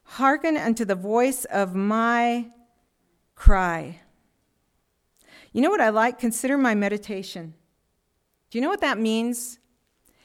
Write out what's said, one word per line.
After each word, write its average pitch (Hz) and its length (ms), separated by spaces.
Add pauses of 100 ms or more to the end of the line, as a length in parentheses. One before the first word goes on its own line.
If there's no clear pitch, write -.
Hearken 294 540
unto 226 280
the 196 120
voice 233 480
of 185 320
my 233 720 (880)
cry." 170 640 (1500)
You 214 80
know 302 100
what 415 100
I 220 100
like? 226 280
"Consider 262 400
my 247 160
meditation." 202 800 (960)
Do 226 80
you 240 40
know 294 60
what 403 120
that 269 180
means? 226 640 (640)